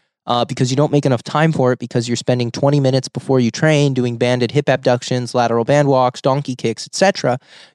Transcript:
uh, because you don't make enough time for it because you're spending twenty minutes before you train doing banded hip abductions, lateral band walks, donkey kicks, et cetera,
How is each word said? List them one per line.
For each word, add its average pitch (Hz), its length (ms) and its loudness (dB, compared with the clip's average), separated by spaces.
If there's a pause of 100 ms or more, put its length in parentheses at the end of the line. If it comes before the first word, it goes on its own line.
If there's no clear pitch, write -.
(280)
uh, 120 160 0
because 127 280 -2
you 131 40 -2
don't 147 160 2
make 147 140 2
enough 127 160 0
time 160 300 0
for 127 200 0
it 127 60 -2
because 120 320 -4
you're 120 60 0
spending 123 340 -2
twenty 143 300 0
minutes 131 280 0
before 131 320 -2
you 117 120 2
train 147 420 2
doing 123 240 -2
banded 123 320 0
hip 143 180 -2
abductions, 127 680 0
lateral 117 280 2
band 143 240 2
walks, 131 320 2
donkey 135 360 -2
kicks, - 320 -6
et - 80 -14
cetera, 185 420 0 (360)